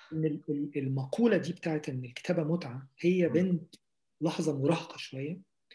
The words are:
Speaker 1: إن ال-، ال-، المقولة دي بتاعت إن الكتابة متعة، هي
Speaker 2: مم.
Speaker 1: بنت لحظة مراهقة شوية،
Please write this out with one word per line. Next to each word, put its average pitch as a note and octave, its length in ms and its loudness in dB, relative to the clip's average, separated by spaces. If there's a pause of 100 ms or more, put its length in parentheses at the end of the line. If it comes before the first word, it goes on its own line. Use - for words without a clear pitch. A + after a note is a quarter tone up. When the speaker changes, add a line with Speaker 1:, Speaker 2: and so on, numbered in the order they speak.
(140)
Speaker 1:
إن D#3 120 0
ال-، C#3+ 240 -2
ال-، C#3+ 280 -2
المقولة C3+ 600 2
دي E3 160 -2
بتاعت D#3 360 -2
إن B2+ 160 -4
الكتابة E3 380 -2
متعة، D3 460 -2 (100)
هي F3+ 300 4
Speaker 2:
مم. - 60 4
Speaker 1:
بنت F3 400 2 (460)
لحظة D3+ 420 0
مراهقة D#3+ 340 0
شوية، D3 440 -8 (340)